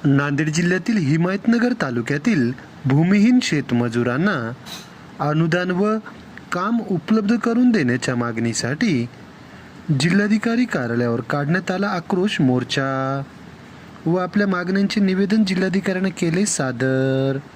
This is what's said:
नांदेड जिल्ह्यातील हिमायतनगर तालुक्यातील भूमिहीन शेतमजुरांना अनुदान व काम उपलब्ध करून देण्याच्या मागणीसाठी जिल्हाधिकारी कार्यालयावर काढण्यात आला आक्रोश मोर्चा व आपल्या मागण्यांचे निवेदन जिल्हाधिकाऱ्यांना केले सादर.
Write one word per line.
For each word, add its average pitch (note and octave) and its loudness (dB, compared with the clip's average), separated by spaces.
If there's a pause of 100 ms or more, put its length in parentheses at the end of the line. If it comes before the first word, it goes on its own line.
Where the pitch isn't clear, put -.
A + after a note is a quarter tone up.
नांदेड C#3+ 2
जिल्ह्यातील F3 0
हिमायतनगर G3 0
तालुक्यातील C3 -2 (340)
भूमिहीन G3 4
शेतमजुरांना A#2+ -2 (680)
अनुदान E3 0
व G#3 0 (540)
काम G#3 -2 (120)
उपलब्ध G#3+ 0
करून A#3+ 2
देण्याच्या C3 2
मागणीसाठी A#2+ -2 (920)
जिल्हाधिकारी G#3 2
कार्यालयावर A#2+ 0
काढण्यात D#3+ -2
आला F#3+ -2
आक्रोश F#3 -2
मोर्चा C3+ 0 (840)
व E3 2
आपल्या F#3 0
मागण्यांचे F#3+ 0
निवेदन F#3+ 2
जिल्हाधिकाऱ्यांना F#3+ 0
केले F3+ -2
सादर. C3+ 0 (180)